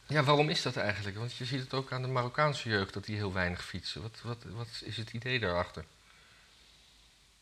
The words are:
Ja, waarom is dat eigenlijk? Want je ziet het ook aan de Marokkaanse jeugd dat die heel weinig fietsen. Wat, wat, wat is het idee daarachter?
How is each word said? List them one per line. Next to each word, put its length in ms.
Ja, 140
waarom 260
is 140
dat 140
eigenlijk? 400
Want 180
je 100
ziet 160
het 140
ook 180
aan 100
de 60
Marokkaanse 600
jeugd 260
dat 100
die 120
heel 160
weinig 320
fietsen. 380
Wat, 200
wat, 220
wat 240
is 120
het 160
idee 280
daarachter? 440